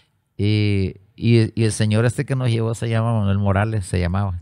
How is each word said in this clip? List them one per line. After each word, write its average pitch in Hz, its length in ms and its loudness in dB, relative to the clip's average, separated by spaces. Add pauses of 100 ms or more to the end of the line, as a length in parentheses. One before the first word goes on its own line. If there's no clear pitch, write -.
(360)
eh, 101 640 0 (160)
y, 113 440 2
y 113 40 2
el 107 80 0
señor 107 320 2
este 123 220 -2
que 135 100 -4
nos 127 140 0
llevó 113 240 -2
se 117 140 -8
llama 113 300 0
Manuel 98 200 0
Morales, 101 480 0
se 95 120 -2
llamaba, 90 440 -2